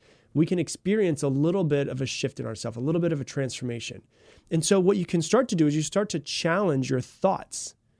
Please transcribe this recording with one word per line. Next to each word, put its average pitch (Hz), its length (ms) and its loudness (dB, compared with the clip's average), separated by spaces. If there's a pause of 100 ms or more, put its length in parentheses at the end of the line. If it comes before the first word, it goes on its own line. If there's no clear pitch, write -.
(340)
we 151 120 4
can 180 140 -2
experience 180 640 0
a 139 60 2
little 160 340 2
bit 143 240 0
of 131 140 -6
a 131 40 -2
shift - 340 -6
in 120 60 -6
ourselves, 113 300 -8
a 117 60 -8
little 165 180 0
bit 170 140 2
of 139 80 -4
a - 40 -6
transformation. 123 760 -6 (500)
And 165 120 2
so 196 140 6
what 190 200 4
you 180 80 0
can 170 160 0
start 247 280 2
to 214 60 0
do 160 120 6
is 147 80 2
you 156 60 0
start 196 280 -2
to 165 100 -4
challenge 165 680 0
your 131 100 0
thoughts, - 760 -4 (240)